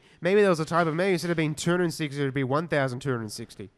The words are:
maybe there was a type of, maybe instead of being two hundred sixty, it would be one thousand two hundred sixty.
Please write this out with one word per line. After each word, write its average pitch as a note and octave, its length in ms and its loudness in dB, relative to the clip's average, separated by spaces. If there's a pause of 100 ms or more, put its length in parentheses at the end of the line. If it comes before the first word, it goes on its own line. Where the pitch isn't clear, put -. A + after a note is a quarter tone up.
(220)
maybe F#3+ 200 4
there G3 80 6
was D#3+ 100 2
a D#3 60 0
type E3+ 200 2
of, D3+ 80 0
maybe F#3+ 200 2
instead E3+ 160 -2
of E3 60 0
being D#3 180 0
two - 180 -2
hundred F3 200 2
sixty, C#3+ 300 -4
it - 20 0
would C3+ 80 0
be C3+ 120 0
one D3 240 -2
thousand C3 320 0
two C#3+ 100 -4
hundred A2+ 220 -4
sixty. G#2+ 460 -14